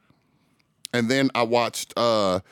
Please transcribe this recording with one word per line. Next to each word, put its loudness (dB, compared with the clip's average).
And -2
then 2
I 0
watched, -2
uh, 2